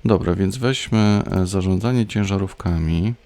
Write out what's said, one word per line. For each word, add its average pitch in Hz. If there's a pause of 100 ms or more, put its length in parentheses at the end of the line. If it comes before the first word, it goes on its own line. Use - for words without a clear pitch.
Dobra, 90
więc 95
weźmy, 110
e, 92
zarządzanie 98
ciężarówkami. 95 (120)